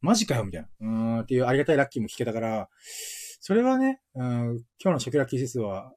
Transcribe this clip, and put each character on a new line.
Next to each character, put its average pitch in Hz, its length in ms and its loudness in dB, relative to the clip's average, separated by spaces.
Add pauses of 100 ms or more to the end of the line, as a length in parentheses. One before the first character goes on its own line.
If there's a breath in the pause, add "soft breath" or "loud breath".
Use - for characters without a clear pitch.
マ 180 120 6
ジ 220 140 2
か 139 80 2
よ、 113 100 0
み 95 60 -6
た 82 80 -8
い - 20 -12
な。 - 60 -14 (140)
う - 20 -14
ー 110 40 -4
ん、 113 340 0
っ 110 40 -4
て 131 80 -2
い 123 60 4
う 127 60 4
あ 123 80 4
り 135 40 4
が 143 80 2
た 165 80 4
い 147 40 6
ラ 139 100 4
ッ - 20 -12
キ - 100 -6
ー - 40 0
も 107 60 -6
聞 - 60 -14
け 123 100 -2
た 110 80 -4
か 113 80 -2
ら、 110 280 -4 (680 loud breath)
そ - 160 0
れ 233 80 4
は 254 160 4
ね、 269 220 2 (120)
う 127 100 -6
ん、 - 0 -
今 120 320 0 (220)
日 - 120 -2
の 175 100 4
初 123 100 -6
期 135 80 2
ラ 139 80 4
ッ - 20 -14
キ 135 100 -4
ー - 20 0
指 123 100 -2
数 120 120 -4
は 104 360 -6